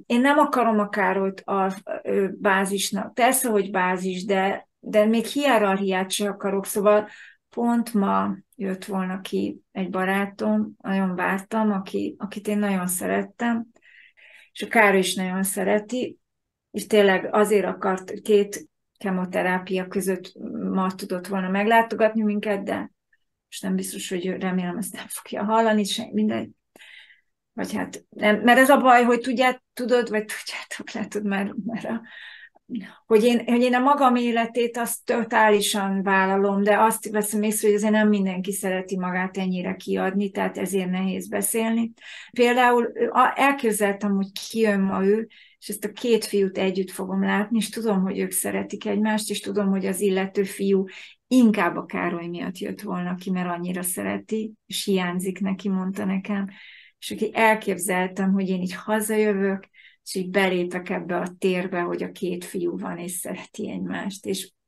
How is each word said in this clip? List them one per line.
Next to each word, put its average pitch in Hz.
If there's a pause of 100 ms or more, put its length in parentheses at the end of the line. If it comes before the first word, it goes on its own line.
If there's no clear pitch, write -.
Én 240
nem 285
akarom 247
a 202
Károlyt 190
a, 190 (300)
ö, 196 (120)
bázisnak. 190
Persze, 254
hogy 202
bázis, 185
de, 196 (100)
de 208
még 220
hierarchiát 202
se 202
akarok. 196
Szóval 208 (400)
pont 233
ma 196 (200)
jött 190
volna 190
ki 196 (100)
egy 185
barátom, 196
nagyon 190
vártam, 190
aki, 190
akit 202
én 208
nagyon 196
szerettem, 202 (880)
és -
a 208
Károly 202
is 185
nagyon 190
szereti, 208 (520)
és -
tényleg 196
azért 208
akart, 190
két 202 (280)
kemoterápia 185
között 185 (380)
ma 190
tudott 185
volna 190
meglátogatni 220
minket, 208
de - (580)
most -
nem 190
biztos, 190
hogy 180
ő, 185
remélem, 180
ezt -
nem -
fogja -
hallani, 214
se, 220
mindegy. 214 (1040)
Vagy 202
hát -
nem, 208
mert 240
ez 262
a 277
baj, 247
hogy 240
tudját-, 254 (100)
tudod, 240
vagy 214
tudjátok, -
látod 208
már, 196 (120)
mert 233
a, 226 (1040)
hogy 214
én, 240
hogy 240
én 247
a 247
magam 269
életét 233
azt 226
totálisan 208
vállalom, 196
de 202
azt 220
veszem 208
észre, 214
hogy 208
azért 214
nem 214
mindenki 190
szereti 190
magát 185
ennyire 185
kiadni, 190
tehát 190
ezért 185
nehéz 190
beszélni. 226 (400)
Például, 240
ö, 233
a, 247
elképzeltem, 208
hogy 196 (180)
kijön 214
ma 190
ő, 220 (320)
és -
ezt 208
a 202
két 226
fiút 190
együtt 190
fogom 190
látni, 208
és 208
tudom, 214
hogy 190
ők 185
szeretik 202
egymást, 214
és 202
tudom, 196
hogy 190
az 190
illető 190
fiú 196 (420)
inkább 208
a 165
Károly 175
miatt 175
jött 196
volna 180
ki, 185
mert 180
annyira 180
szereti, 202 (140)
és -
hiányzik 185
neki, 196
mondta 190
nekem. 196 (500)
És -
aki 208
elképzeltem, 190
hogy 196
én 185
így 185
hazajövök, 208 (380)
és -
így 185
belépek 180
ebbe 180
a 180 (100)
térbe, 185
hogy 175
a 180
két 180
fiú 175
van, 185
és 175
szereti 190
egymást, 190
és - (160)